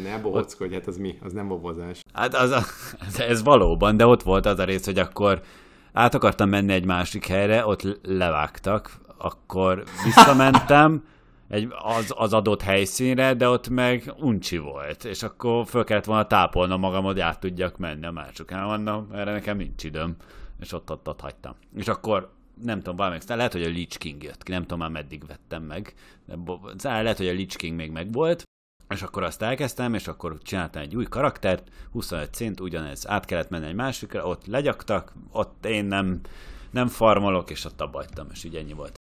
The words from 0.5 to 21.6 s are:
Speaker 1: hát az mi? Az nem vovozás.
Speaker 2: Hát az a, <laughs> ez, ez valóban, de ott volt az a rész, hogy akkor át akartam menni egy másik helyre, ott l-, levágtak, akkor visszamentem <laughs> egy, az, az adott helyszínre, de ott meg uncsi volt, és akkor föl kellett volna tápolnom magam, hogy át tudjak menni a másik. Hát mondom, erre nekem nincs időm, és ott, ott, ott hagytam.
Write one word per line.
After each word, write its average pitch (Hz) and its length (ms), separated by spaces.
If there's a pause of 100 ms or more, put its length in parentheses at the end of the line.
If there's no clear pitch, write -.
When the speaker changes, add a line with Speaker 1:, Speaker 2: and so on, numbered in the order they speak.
Speaker 1:
hát 92 120
az 92 100
mi? 95 260
Az 92 100
nem 101 160
vovozás. 87 520 (120)
Speaker 2:
Hát - 220
az 127 160
a, 131 100 (240)
<laughs> - 220
ez, 101 120
ez 117 240
valóban, 101 540
de 113 100
ott 120 160
volt 95 240
az 98 120
a 95 60
rész, 92 200
hogy 98 140
akkor 95 440 (500)
át 120 220
akartam 107 340
menni 101 240
egy 92 120
másik 90 420
helyre, 104 400
ott 101 160
l-, 101 200
levágtak, 90 1000 (180)
akkor 92 640 (200)
visszamentem 135 1000 (200)
<laughs> - 240
egy, 107 200 (140)
az, 110 340
az 110 160
adott 104 300
helyszínre, 127 720
de 123 140
ott 123 200
meg 123 500
uncsi 104 400
volt, 71 460
és 101 180
akkor 117 440
föl 120 180
kellett 104 200
volna 107 220
tápolnom 92 540
magam, 95 240
hogy 95 160
át 82 200
tudjak 90 380
menni 80 280
a 85 40
másik. 78 400
Hát 95 160
mondom, 107 460
erre 101 200
nekem 104 240
nincs - 280
időm, 80 320 (440)
és - 120
ott, 85 180
ott, 78 180
ott 76 120
hagytam. 67 340 (220)